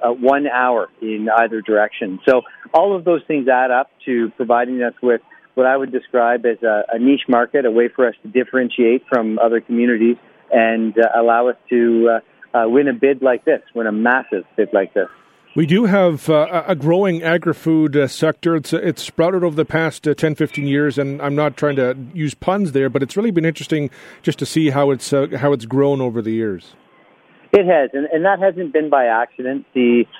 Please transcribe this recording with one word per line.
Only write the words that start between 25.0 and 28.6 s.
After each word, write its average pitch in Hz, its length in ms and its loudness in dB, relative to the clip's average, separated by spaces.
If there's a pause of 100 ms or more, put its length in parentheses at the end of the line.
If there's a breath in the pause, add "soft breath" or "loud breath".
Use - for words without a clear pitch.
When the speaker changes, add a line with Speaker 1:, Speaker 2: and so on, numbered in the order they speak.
Speaker 2:
uh, 139 160 0 (100)
how 143 140 0
it's 117 140 -4
grown 139 340 0
over 117 200 -4
the 110 120 -4
years. 110 420 -6 (800)
Speaker 1:
It 196 140 6
has, 156 280 2
and, 143 120 -4
and 160 200 -2
that 196 120 2
hasn't 180 340 -2